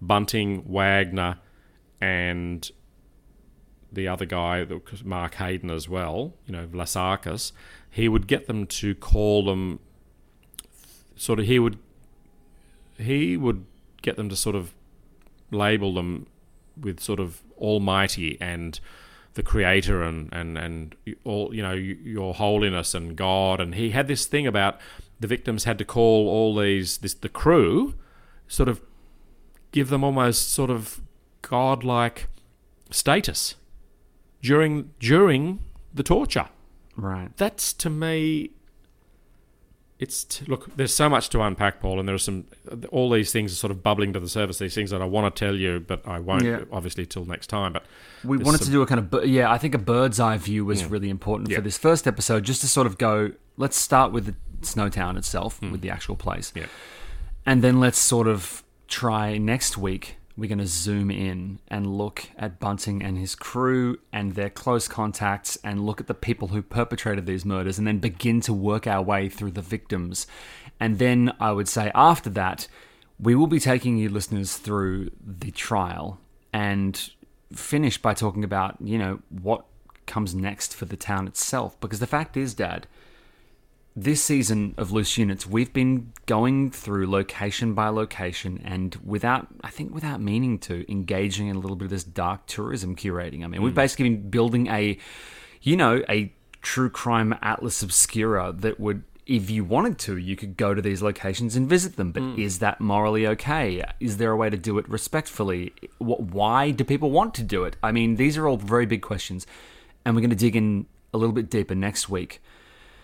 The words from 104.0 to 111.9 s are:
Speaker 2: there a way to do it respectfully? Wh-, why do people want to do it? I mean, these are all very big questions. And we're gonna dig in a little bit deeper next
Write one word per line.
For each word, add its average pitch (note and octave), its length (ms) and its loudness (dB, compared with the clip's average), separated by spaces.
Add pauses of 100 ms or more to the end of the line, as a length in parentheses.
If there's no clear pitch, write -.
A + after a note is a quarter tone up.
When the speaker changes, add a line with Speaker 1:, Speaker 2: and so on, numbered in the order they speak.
Speaker 2:
there A2+ 120 2
a A2 60 2
way A2 140 0
to G2+ 80 -2
do G2+ 180 -2
it G#2+ 140 -2
respectfully? G2+ 840 -4 (260)
Wh-, A#2+ 220 -2
why A2 500 2
do C3 140 0
people C#3+ 260 0
want G3 240 4
to A#2+ 80 -6
do G2 220 -2
it? E2 180 -6
I A2 100 2
mean, A#2 240 4
these C#3+ 200 2
are D#3 100 2
all B2+ 120 2
very A2 260 2
big A2 160 0
questions. F#2 460 -8 (580)
And A#2+ 100 4
we're A2+ 80 4
gonna A#2+ 120 4
dig G#2+ 200 4
in G#2+ 300 2 (300)
a A2+ 40 0
little A2+ 140 4
bit A2+ 160 -2
deeper G2+ 260 0
next G2 360 -2